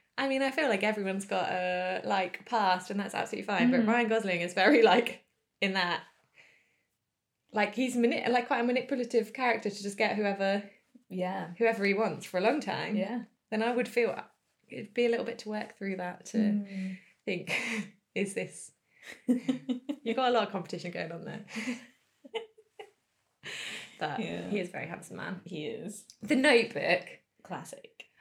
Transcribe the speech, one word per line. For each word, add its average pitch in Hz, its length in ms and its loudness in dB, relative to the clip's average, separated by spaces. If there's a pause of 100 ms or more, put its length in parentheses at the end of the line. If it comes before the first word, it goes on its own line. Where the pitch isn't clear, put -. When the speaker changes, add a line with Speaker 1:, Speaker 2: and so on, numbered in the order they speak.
(180)
Speaker 1:
I 269 100 0
mean, 269 160 2
I 269 80 2
feel 285 180 2
like 202 140 2
everyone's 196 420 0
got 185 260 0
a, 185 540 0
like, 190 400 -2
past 190 460 2
and 202 80 -2
that's 202 160 -4
absolutely 202 320 -4
fine. 233 240 4
But 254 100 6
Speaker 2:
Mm. 214 60 4
Speaker 1:
Ryan 233 200 4
Gosling 202 340 2
is 180 120 -4
very, 226 300 8
like, - 400 6 (380)
in 190 120 2
that, 180 300 0 (1500)
like, 208 220 0
he's 247 240 0
mani-, 247 320 2
like, 240 180 4
quite 262 120 2
a 240 40 2
manipulative 247 680 0
character 233 380 0
to 202 120 -8
just 202 140 -6
get 208 180 2
whoever 196 540 0 (400)
Speaker 2:
Yeah. 180 480 -4
Speaker 1:
whoever 220 260 2
he 196 120 4
wants 196 320 -2
for 185 100 -4
a 180 40 2
long 262 180 4
time. 175 360 -4
Speaker 2:
Yeah. 214 280 -2 (260)
Speaker 1:
Then 214 140 0
I 240 80 2
would 247 160 0
feel 226 340 0 (480)
it'd 233 260 -10
be 240 100 4
a 233 40 4
little 233 160 0
bit - 140 -6
to - 100 -10
work 214 280 -8
through 196 200 -4
that 180 300 -8
to - 100 -4
Speaker 2:
Mm. 196 600 0 (280)
Speaker 1:
think, 180 300 -4
<laughs> 233 600 -6
is 196 180 -2
this - 380 -8 (240)
Speaker 2:
<laughs> - 320 -20
Speaker 1:
you've 254 880 -2
got 254 140 2
a - 40 4
lot 214 140 2
of - 40 -10
competition 180 400 -6
going 175 200 -6
on 170 140 -12
there. 180 240 -12
<laughs> - 60 -12 (2500)
But 151 220 -4
Speaker 2:
Yeah. 175 300 -6
Speaker 1:
he 202 100 -2
is 175 100 -4
a - 40 -18
very - 140 -8
handsome - 300 -12
man. 175 280 -8
Speaker 2:
He 151 220 -8
is. - 360 -10 (180)
Speaker 1:
The 285 140 0
Notebook. - 720 4 (360)
Speaker 2:
Classic. - 640 -14 (140)